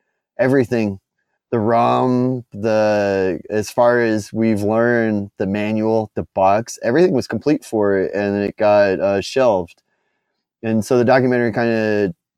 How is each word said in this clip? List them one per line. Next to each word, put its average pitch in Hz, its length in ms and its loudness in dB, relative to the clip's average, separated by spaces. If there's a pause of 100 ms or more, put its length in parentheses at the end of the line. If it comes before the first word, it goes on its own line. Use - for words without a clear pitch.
(400)
Everything, 117 600 0 (520)
the 120 60 0
rom, 123 960 0
the, 101 960 0
as 107 220 -4
far 120 300 2
as 107 300 -2
we've 110 300 0
learned, 110 760 0
the 101 100 -4
manual, 107 680 -2
the 95 220 -6
box, 101 480 0
everything 165 280 2
was 127 160 -2
complete 143 380 -2
for 101 320 0
it, 92 160 -2
and 101 300 -2
it 101 120 -6
got, 104 440 2
uh, 98 200 0
shelved. 98 640 -2 (800)
And 110 240 0
so 127 140 2
the 120 60 4
documentary 123 460 2
kinda 107 640 0 (240)